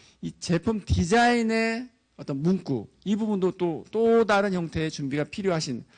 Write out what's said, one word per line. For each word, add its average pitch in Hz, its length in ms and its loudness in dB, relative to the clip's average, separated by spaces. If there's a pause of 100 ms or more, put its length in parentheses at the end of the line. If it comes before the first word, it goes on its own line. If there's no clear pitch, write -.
(220)
이 165 180 -8
제품 196 440 0
디자인의 226 1040 2 (280)
어떤 139 260 -6
문구, 151 460 0 (160)
이 208 120 0
부분도 202 360 0
또, 165 380 -4
또 226 340 4
다른 202 280 2
형태의 165 380 -4
준비가 143 340 -4
필요하신 160 600 -4 (140)